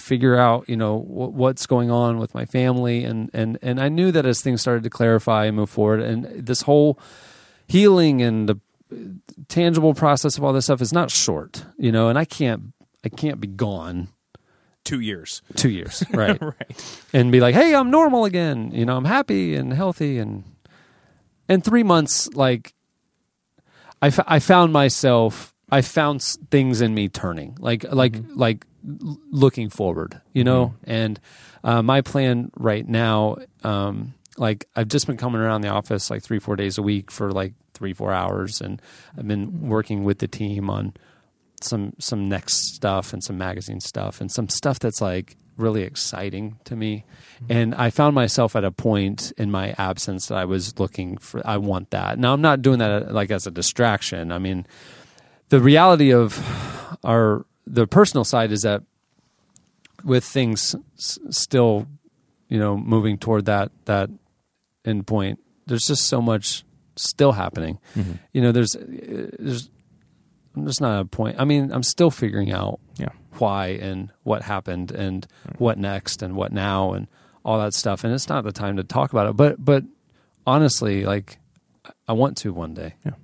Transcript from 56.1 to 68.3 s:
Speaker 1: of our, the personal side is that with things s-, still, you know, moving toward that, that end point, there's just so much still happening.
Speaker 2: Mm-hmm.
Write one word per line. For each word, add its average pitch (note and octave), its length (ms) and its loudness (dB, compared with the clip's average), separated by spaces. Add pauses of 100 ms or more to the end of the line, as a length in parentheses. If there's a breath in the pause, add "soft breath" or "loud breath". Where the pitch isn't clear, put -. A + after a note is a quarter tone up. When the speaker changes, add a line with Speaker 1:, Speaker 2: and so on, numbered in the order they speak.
Speaker 1:
of A#2+ 260 4 (640 loud breath)
our, A2+ 440 2 (200)
the A#2 220 0
personal D#3 380 4
side A2+ 260 0
is G#2 120 -2
that G#2 200 0 (1200)
with B2+ 220 2
things A#2 500 -2 (220)
s-, - 200 -8 (120)
still, A#2 580 2 (640)
you A2 100 0
know, G#2 160 0
moving G#2+ 420 0
toward G#2+ 280 -2
that, G2+ 260 0 (140)
that G2+ 240 0 (760)
end G#2 240 -4
point, G#2 320 -4 (280)
there's A#2+ 180 -2
just - 240 0
so B2+ 120 0
much A2 440 -2 (320)
still - 340 2
happening. F#2 480 -6 (160 loud breath)
Speaker 2:
Mm-hmm. F#2 180 -4 (200 loud breath)